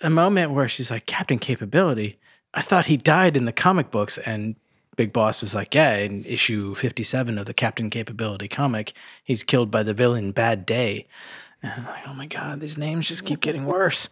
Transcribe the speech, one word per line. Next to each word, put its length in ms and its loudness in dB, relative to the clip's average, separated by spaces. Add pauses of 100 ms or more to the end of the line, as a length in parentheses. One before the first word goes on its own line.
a 100 2
moment 420 4
where 160 2
she's 220 -4
like, 160 -6
"Captain 320 0
Capability, 800 0 (360)
I 80 -4
thought 240 4
he 120 4
died 380 4
in 100 2
the 60 -4
comic 380 2
books." 280 -2
And 380 -4 (400)
Big 180 2
Boss 260 2
was 140 -6
like, 200 -4
"Yeah, 220 6
in 300 -2
issue 480 0
fifty-seven 640 -2
of 80 -6
the 80 -8
Captain 340 -2
Capability 600 -6
comic, 440 -2 (320)
he's 180 -2
killed 280 2
by 120 2
the 120 0
villain 380 2
Bad 340 0
Day." 400 -2 (560)
And 100 -8
I'm 140 -10
like, 220 -14
"Oh 60 -14
my 120 -12
God, 340 -10
these 160 -8
names 320 -2
just 160 -6
keep 160 -4
getting 240 -2
worse." 480 0